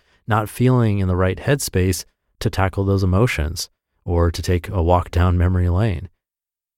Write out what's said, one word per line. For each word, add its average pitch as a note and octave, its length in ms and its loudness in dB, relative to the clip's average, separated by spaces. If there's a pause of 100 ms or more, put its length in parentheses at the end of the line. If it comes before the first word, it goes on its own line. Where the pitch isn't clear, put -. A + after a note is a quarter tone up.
(260)
not G#2+ 220 0
feeling A#2+ 520 2
in F#2 80 0
the F2+ 80 0
right F#2 200 0
headspace F#2+ 680 -2 (340)
to - 100 -4
tackle G2 360 -2
those G2 180 0
emotions F2+ 680 0 (360)
or E2+ 260 0
to F2 100 -6
take F2 280 -2
a G2 140 -2
walk F2 280 2
down F2+ 260 2
memory F2+ 320 2
lane. F#2 400 -2 (680)